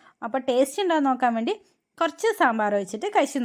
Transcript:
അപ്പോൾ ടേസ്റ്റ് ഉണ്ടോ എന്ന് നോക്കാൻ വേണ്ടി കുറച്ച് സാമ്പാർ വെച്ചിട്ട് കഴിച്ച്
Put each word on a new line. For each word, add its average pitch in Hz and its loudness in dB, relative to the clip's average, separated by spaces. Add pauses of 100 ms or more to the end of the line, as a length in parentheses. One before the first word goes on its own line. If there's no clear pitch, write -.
(240)
അപ്പോൾ 240 -4
ടേസ്റ്റ് 269 2
ഉണ്ടോ 349 2
എന്ന് 269 2
നോക്കാൻ 247 0
വേണ്ടി 233 -2 (460)
കുറച്ച് 330 -2 (120)
സാമ്പാർ 220 2
വെച്ചിട്ട് 214 -8 (100)
കഴിച്ച് 285 0